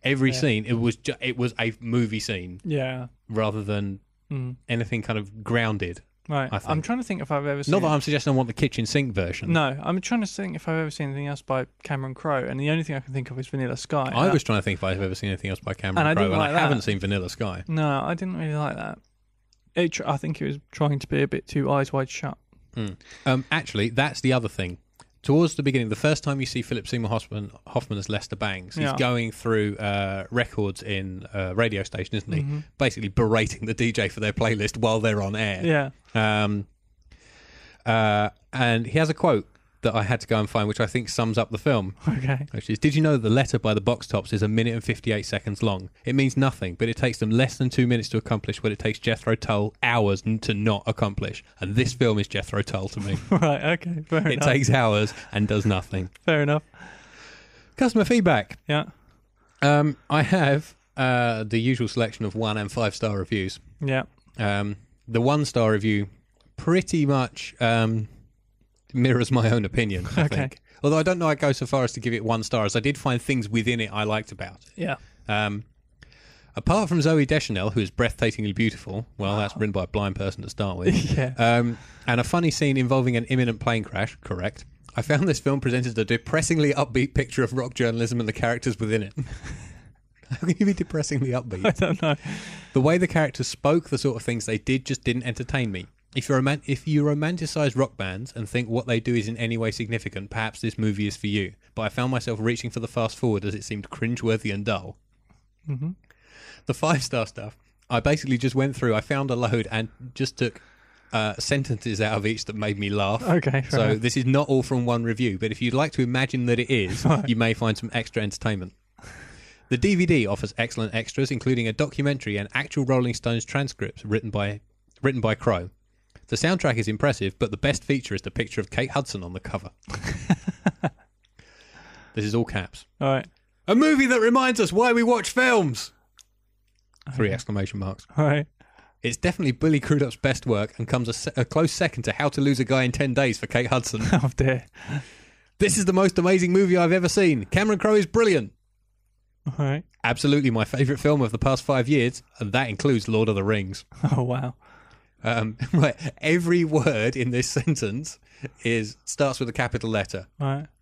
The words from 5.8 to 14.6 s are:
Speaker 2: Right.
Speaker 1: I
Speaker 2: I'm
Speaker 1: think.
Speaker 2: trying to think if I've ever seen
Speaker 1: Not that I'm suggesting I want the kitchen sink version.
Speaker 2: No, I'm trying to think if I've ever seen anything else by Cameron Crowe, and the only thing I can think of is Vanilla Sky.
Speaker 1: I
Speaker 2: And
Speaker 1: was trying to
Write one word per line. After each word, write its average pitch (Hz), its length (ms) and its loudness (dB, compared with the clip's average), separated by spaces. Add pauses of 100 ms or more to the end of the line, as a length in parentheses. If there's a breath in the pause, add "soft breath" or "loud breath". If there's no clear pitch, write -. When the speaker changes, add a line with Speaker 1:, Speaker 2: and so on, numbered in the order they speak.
Speaker 2:
Right. 139 240 -2
Speaker 1:
I - 40 -4
Speaker 2:
I'm - 40 -4
Speaker 1:
think. 151 240 -4
Speaker 2:
trying 240 140 -2
to 247 40 -6
think 190 180 -6
if 143 100 -10
I've 143 140 -2
ever 143 180 -4
seen 143 100 -2
Speaker 1:
Not 196 80 4
that 165 80 2
I'm 151 100 2
suggesting 147 320 0
I 131 60 4
want 127 100 2
the 113 60 -6
kitchen 127 320 0
sink 135 280 0
version. 90 380 -2
Speaker 2:
No, 143 320 2
I'm 180 160 -2
trying 233 220 -2
to 202 60 -4
think 190 280 -8
if 156 140 -8
I've 160 100 0
ever 156 120 -4
seen 143 180 -6
anything 139 180 -6
else 143 140 -8
by 131 240 -2 (180)
Cameron 135 300 -4
Crowe, 135 320 -2
and 127 120 -4
the 143 120 0
only 160 140 2
thing 151 120 -6
I 135 60 -6
can 131 120 -14
think 131 180 -4
of 123 80 -10
is 131 80 -8
Vanilla 131 280 -2
Sky. 131 400 -2
Speaker 1:
I 131 100 4
Speaker 2:
And 185 80 4
Speaker 1:
was 151 100 2
trying 107 160 2
to - 20 -2